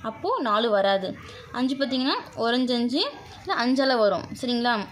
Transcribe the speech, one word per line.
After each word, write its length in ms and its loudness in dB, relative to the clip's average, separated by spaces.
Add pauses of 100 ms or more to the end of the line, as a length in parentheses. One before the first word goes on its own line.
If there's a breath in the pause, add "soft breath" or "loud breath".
அப்போ 200 -6 (200)
நாலு 180 2 (100)
வராது. 300 2 (520 loud breath)
அஞ்சு 180 0
பார்த்தீங்கன்னா 400 0 (260)
ஒரு 160 2
அஞ்சு, 220 2
அஞ்சு, 200 0 (420 loud breath)
இல்ல 200 -2
அஞ்சால 300 4 (120)
வரும். 220 0 (140)
சரிங்களா? 340 0 (160)